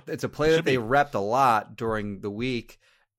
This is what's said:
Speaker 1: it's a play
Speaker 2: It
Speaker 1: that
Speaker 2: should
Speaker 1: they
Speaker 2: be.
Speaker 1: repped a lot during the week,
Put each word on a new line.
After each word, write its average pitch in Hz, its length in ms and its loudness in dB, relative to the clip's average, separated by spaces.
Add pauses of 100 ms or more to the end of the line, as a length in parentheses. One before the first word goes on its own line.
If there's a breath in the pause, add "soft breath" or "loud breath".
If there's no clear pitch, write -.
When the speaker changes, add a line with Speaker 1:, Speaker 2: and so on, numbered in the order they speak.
Speaker 1:
it's - 160 -6
a 120 60 -4
play 151 200 0
Speaker 2:
It - 20 6
Speaker 1:
that 160 80 6
Speaker 2:
should 165 60 -2
Speaker 1:
they 135 120 2
Speaker 2:
be. 117 60 -4
Speaker 1:
repped 139 320 0
a 104 40 -2
lot 110 560 2
during 104 460 -4
the 101 100 -6
week, 120 480 -6 (400 soft breath)